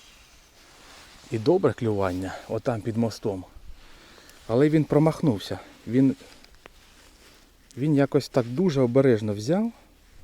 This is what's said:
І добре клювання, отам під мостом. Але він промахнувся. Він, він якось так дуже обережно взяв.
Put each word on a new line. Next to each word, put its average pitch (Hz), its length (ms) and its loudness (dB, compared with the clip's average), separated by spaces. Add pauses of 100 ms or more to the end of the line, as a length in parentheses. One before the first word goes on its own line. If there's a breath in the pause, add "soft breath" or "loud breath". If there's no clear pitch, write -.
(1300 loud breath)
І 117 80 -2
добре 139 340 2
клювання, 95 640 -2 (140)
отам 110 320 -4
під 110 160 -6
мостом. 107 480 -4 (1000 soft breath)
Але 131 220 2
він 156 140 2
промахнувся. 147 760 0 (280 loud breath)
Він, 131 280 2 (1600 loud breath)
він 147 180 0
якось 139 340 0
так 123 160 0
дуже 135 360 0
обережно 120 520 4
взяв. 170 380 -2 (520 soft breath)